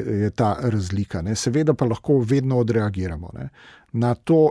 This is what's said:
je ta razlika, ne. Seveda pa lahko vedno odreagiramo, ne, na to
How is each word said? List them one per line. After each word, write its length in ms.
je 140
ta 320
razlika, 600
ne. 120
Seveda 400
pa 120
lahko 340
vedno 380
odreagiramo, 760
ne, 180
na 260
to 220